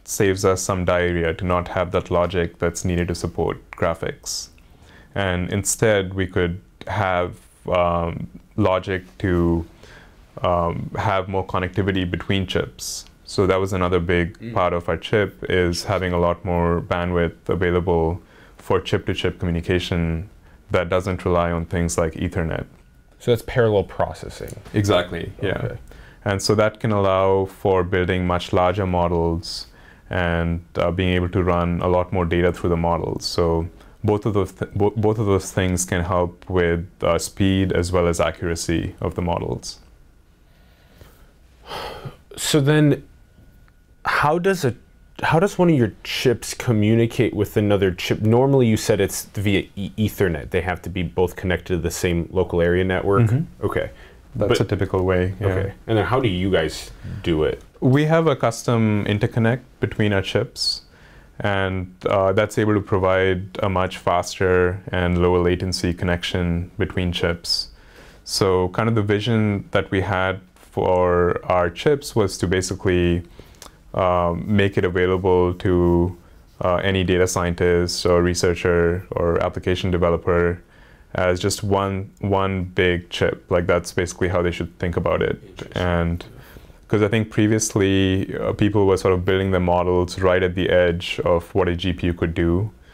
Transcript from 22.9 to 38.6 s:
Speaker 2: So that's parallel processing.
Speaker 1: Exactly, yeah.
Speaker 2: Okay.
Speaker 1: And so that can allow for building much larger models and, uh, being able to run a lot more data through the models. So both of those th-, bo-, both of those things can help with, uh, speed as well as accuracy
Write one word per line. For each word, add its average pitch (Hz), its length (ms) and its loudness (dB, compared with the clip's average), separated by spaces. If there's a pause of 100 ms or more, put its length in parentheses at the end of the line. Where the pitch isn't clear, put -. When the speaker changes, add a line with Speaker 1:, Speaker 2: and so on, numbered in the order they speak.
Speaker 2:
So 120 120 -2
that's 113 120 0
parallel 107 400 2
processing. - 720 -8 (200)
Speaker 1:
Exactly, 95 580 0 (100)
yeah. 95 220 -4
Speaker 2:
Okay. - 140 -6 (480)
Speaker 1:
And 98 160 0
so 107 140 2
that 107 240 2
can 110 120 -2
allow 95 540 2
for 95 380 0
building 92 420 0
much 87 280 -2
larger 95 320 2
models 85 840 -2 (420)
and, 85 520 -2 (160)
uh, 87 120 0
being 90 240 0
able 90 160 0
to 90 140 0
run 87 380 0
a 90 60 0
lot 90 260 0
more 92 100 0
data 87 300 2
through 90 160 -4
the 85 80 2
models. 85 480 -2
So 85 420 0 (380)
both 104 200 0
of 110 80 -2
those 95 200 -2
th-, - 200 -8
bo-, 101 220 2
both 107 240 2
of 110 60 -2
those 95 260 0
things 90 320 0
can 90 220 -2
help 90 440 -4
with, 87 380 0 (140)
uh, 85 160 2
speed 95 560 0
as 87 180 0
well 87 160 2
as 85 140 0
accuracy 85 800 -4